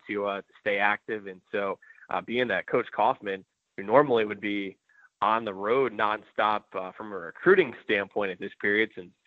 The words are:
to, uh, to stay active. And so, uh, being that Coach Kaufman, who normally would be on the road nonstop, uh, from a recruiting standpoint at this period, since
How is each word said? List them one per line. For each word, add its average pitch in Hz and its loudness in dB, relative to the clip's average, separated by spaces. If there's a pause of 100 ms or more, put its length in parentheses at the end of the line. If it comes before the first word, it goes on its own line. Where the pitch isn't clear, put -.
to, 101 -2
uh, 98 0
to - -14
stay 101 0
active. 104 0
And 92 -12 (120)
so, 98 -2 (300)
uh, 92 -2
being 120 -2
that 92 -2
Coach 123 0
Kaufman, 104 0 (320)
who 98 -8
normally 117 4
would 104 -6
be 98 -6 (420)
on 110 2
the 104 -4
road 110 0
nonstop, 107 0 (120)
uh, 92 -6
from 107 -12
a 98 -8
recruiting 135 2 (100)
standpoint 101 0
at 92 -8
this 101 -10
period, 107 2
since 90 -16 (160)